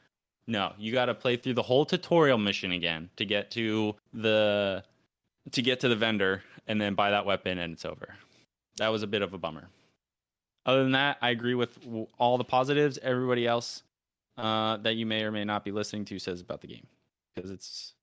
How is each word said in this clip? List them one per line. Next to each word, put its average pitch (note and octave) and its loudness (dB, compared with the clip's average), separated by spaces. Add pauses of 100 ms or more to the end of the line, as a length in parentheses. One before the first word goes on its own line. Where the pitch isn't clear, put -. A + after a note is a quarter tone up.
(460)
No, G2 -2
you G#2+ -8
gotta B2 2
play B2 0
through B2+ -4
the A#2 2
whole C3 4
tutorial D#3+ 4
mission G2 0
again E2 -2
to A2+ -4
get G2+ -2
to A2 0 (180)
the, G#2 2 (680)
to C3+ 0
get B2+ 2
to C3+ 2
the A#2+ 4
vendor G2+ 0 (240)
and G#2+ 0
then G2+ 0
buy G2+ 4
that G2+ 2
weapon F#2 -2
and E2+ -6
it's - -14
over. - -12 (640)
That A2 0
was A2 -2
a G#2+ -6
bit G2+ -2
of F#2+ -4
a F#2+ -10
bummer. E2 -8 (960)
Other C3+ 4
than C3 2
that, C#3 2
I A#2+ 2
agree A#2+ 0
with A#2+ -2
w-, A2+ -8 (100)
all B2 4
the B2 -2
positives. C#3 2
Everybody B2+ 0
else, A#2 -2 (540)
uh, A2 0
that A2+ 0
you A2+ -4
may A2 -2
or G#2+ -2
may G#2 -4
not G#2 -2
be G2+ -6
listening G#2 -4
to G2 -10
says F2+ -6
about D#2 -10
the - -18
game, - -18 (500)
'cause F#2 -10
it's, - -14